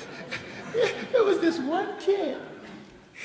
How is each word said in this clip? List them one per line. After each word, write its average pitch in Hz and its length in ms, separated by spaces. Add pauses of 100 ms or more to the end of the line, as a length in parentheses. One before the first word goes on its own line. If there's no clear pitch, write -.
(1120)
There 466 140
was 392 140
this 330 200
one 359 400
kid, 392 380 (880)